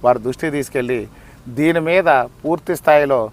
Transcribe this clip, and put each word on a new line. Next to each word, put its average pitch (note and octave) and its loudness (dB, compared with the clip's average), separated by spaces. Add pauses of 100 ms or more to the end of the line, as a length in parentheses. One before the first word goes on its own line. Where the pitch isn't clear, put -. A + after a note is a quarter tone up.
వారి B2 4
దృష్టికి C#3 -6
తీసుకెళ్ళి B2+ -4 (560)
దీని E3 2
మీద F3 2 (320)
పూర్తి E3 -4
స్థాయిలో D3 2 (140)